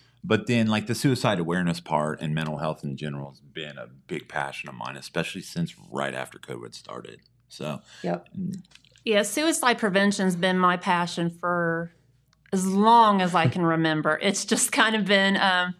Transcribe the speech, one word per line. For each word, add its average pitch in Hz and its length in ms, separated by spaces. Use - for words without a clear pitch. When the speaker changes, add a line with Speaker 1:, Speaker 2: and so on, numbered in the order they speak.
Speaker 1:
but 101 240
then, 117 200
like, 107 200
the 117 80
suicide 120 440
awareness 85 400
part 76 420
and 78 120
mental 78 240
health 78 260
in 67 140
general 69 320
has 67 100
been 71 380
a 60 80
big 80 200
passion 69 400
of 67 80
mine, 64 220
especially 82 440
since - 340
right 67 240
after 64 240
covid 58 340
started. - 460
So, 73 320
Speaker 2:
Yep. - 360
Speaker 1:
mm. - 240
Speaker 3:
Yeah, 208 160
suicide 294 560
prevention's 196 580
been 185 220
my 180 180
passion 175 540
for 170 640
as 190 120
long 208 560
as 180 140
I 165 120
can 180 140
remember. 160 600
It's 202 240
just - 260
kind 220 240
of 214 100
been, 196 320
um, 180 420